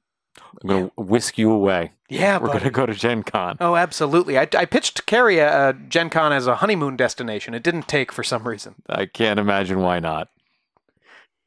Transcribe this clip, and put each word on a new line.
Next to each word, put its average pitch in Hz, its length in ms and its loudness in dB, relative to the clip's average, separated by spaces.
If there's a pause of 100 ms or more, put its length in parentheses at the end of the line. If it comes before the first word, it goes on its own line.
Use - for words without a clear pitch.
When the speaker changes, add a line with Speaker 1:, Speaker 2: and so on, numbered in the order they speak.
(640)
Speaker 1:
I'm 92 60 -6
gonna 95 280 0
whisk 110 420 -2
you 110 120 4
away. 98 420 2 (160)
Speaker 2:
Yeah, 196 300 0
Speaker 1:
We're - 100 -2
Speaker 2:
buddy. 131 120 0
Speaker 1:
gonna 139 100 0
go 127 160 0
to 110 80 -2
Gen 113 300 0
Con. 92 360 -4
Speaker 2:
Oh, 175 140 2
absolutely. 160 640 0
I, 135 40 6 (140)
I 175 80 2
pitched - 420 -2
Carrie 220 320 4
a, 147 320 4
a - 20 2
Gen 143 380 -2
Con 156 220 2
as 131 140 0
a 123 100 2
honeymoon 160 400 0
destination. 117 580 -2
It 117 100 -8
didn't 165 240 -2
take 135 240 -2
for 120 100 -6
some 113 240 -4
reason. 107 300 -10 (120)
Speaker 1:
I 98 180 -2
can't 107 340 0
imagine 98 400 0
why 90 180 0
not. 80 300 -4 (1200)